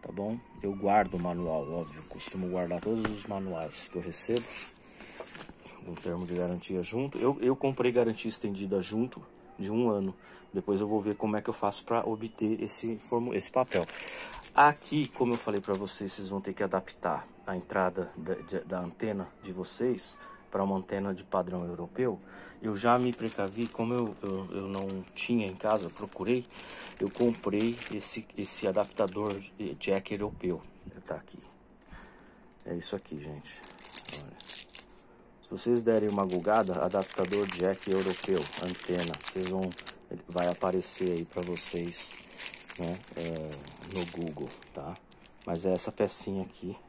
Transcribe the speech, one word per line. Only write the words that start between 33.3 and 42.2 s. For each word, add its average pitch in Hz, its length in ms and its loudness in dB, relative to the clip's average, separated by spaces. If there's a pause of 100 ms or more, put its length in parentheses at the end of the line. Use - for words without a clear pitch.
Olha. - 140 -14 (1040)
Se - 100 -14
vocês 117 300 4
derem 110 300 4
uma 101 160 4
googada, 92 580 4
adaptador 98 640 2
jack 95 440 4
europeu, 95 500 4 (220)
antena, 90 520 2 (100)
vocês 92 240 -2
vão, 95 140 0 (680)
vai 87 200 2
aparecer 92 640 2
aí 85 140 0
pra 90 180 -6
vocês, 87 680 -2 (680)